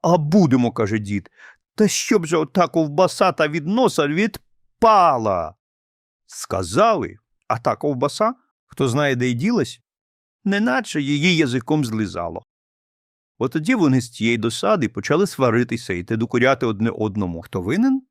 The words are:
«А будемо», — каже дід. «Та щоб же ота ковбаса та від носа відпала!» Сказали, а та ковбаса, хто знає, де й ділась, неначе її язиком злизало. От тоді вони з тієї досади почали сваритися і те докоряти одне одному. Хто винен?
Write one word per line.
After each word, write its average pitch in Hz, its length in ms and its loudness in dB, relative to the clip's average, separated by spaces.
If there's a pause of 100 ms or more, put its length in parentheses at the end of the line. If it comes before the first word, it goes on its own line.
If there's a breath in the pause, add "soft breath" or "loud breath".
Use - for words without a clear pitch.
«А 170 140 4
будемо», — 147 560 2
каже 110 260 -2
дід. 101 320 -8 (440 loud breath)
«Та 214 140 2
щоб - 380 0
же 160 100 -2
ота 160 320 0
ковбаса 170 640 0
та 156 160 0
від 151 180 -4
носа 202 400 0
відпала!» 147 1500 0 (720)
Сказали, 101 920 -2 (320)
а 113 100 -2
та 117 180 -2
ковбаса, 147 580 -2 (320)
хто - 220 -4
знає, 135 280 0
де 123 120 -2
й 123 60 -2
ділась, 170 460 -2 (640)
неначе 208 560 -2
її 147 360 0
язиком 143 480 0
злизало. 87 580 -6 (960)
От 127 140 -2
тоді 160 220 -2
вони 143 260 4
з - 80 -8
тієї 117 300 -2
досади 117 500 0
почали 160 380 0
сваритися 120 680 0
і 90 120 -6
те 113 120 -4
докоряти 123 500 2
одне 110 240 -2
одному. 95 520 -6
Хто 92 200 -8
винен? 240 480 0